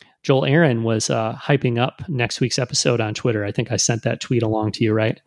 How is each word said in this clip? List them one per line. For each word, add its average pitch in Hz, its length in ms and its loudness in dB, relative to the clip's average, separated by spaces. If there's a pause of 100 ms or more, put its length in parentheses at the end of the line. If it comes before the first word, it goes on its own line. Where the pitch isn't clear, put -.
(240)
Joel 135 220 2
Aaron 135 380 4
was, 110 260 0
uh, 113 260 -2
hyping 131 440 2
up - 280 -2
next 120 320 -4
week's - 200 0
episode 120 420 0
on 107 140 -2
Twitter. 107 280 -2
I 101 80 -4
think 120 200 -4
I 107 60 -2
sent 113 260 0
that 117 180 -2
tweet 117 220 0
along 107 300 0
to - 100 -2
you, 107 100 2
right? 110 340 0